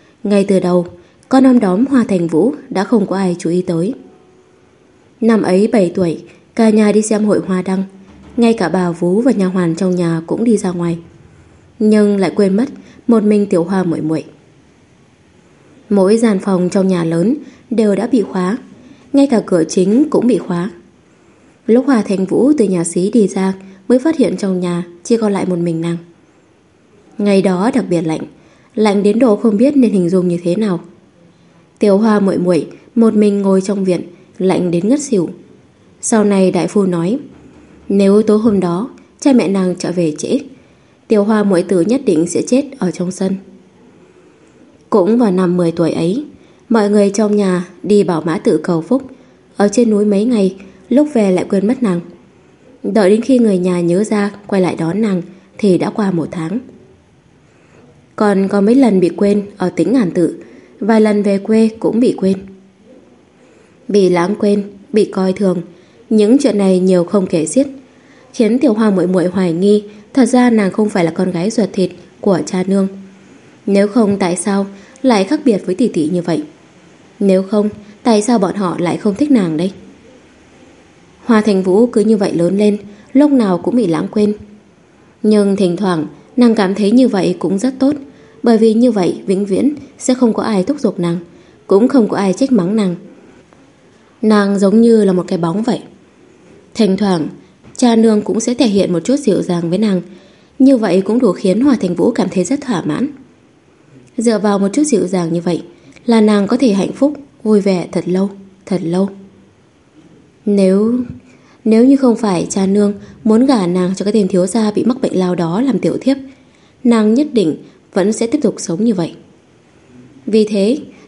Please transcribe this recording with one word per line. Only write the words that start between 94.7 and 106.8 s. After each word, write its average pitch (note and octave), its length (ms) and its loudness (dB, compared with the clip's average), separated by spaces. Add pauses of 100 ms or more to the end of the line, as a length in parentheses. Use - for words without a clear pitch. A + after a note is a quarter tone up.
như A3+ 240 4
là F#3+ 80 2
một F3+ 160 0
cái F#3 100 -4
bóng E3+ 240 -2
vậy. G#3 180 -2 (920)
Thỉnh F#3+ 220 2
thoảng, F#3+ 320 -2 (480)
cha A#3+ 200 2
nương A3 260 4
cũng G3+ 180 -4
sẽ A#3+ 140 -4
thể C4 120 0
hiện G3 260 0
một E3 80 -2
chút B3 160 -2
dịu G3 260 0
dàng E3+ 280 -4
với F3+ 80 0
nàng, G3 240 0 (560)
như C4 180 6
vậy F#3+ 240 0
cũng G#3+ 180 -2
đủ A3+ 140 2
khiến F#3+ 280 -2
Hoa C4+ 200 2
Thành F3+ 140 -4
Vũ F3 160 0
cảm - 180 -2
thấy F3+ 160 -2
rất C#4+ 160 -4
thỏa F#3 220 -4
mãn. D#3 260 -4 (1080)
Dựa A3+ 220 0
vào G3+ 200 0
một G3 140 0
chút D4 100 0
dịu G3 240 0
dàng F3+ 260 -4
như E3+ 80 -2
vậy E3+ 220 -4 (440)
là A3+ 140 2
nàng G#3 260 2
có A#3+ 100 0
thể B3 160 2
hạnh G3 200 -2